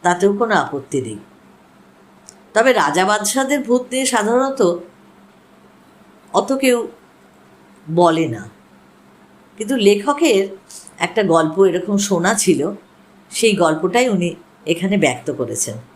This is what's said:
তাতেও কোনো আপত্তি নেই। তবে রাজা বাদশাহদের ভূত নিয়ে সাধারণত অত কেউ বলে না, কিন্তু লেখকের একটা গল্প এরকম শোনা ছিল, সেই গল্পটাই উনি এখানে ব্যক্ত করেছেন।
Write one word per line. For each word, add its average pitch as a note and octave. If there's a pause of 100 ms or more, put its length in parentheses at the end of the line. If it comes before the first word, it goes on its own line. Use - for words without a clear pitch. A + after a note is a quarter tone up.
তাতেও F3+
কোনো A3
আপত্তি C#3+
নেই। G#2+ (1400)
তবে A#3
রাজা F3
বাদশাহদের B3
ভূত B3 (100)
নিয়ে C4
সাধারণত A#3+ (1600)
অত -
কেউ B3+ (1000)
বলে E3
না, G#2+ (1080)
কিন্তু A3
লেখকের G#3 (500)
একটা G#3+
গল্প E3
এরকম F#3
শোনা G3
ছিল, F3+ (580)
সেই A3+
গল্পটাই F3
উনি F3 (320)
এখানে F3
ব্যক্ত D3+
করেছেন। A2 (200)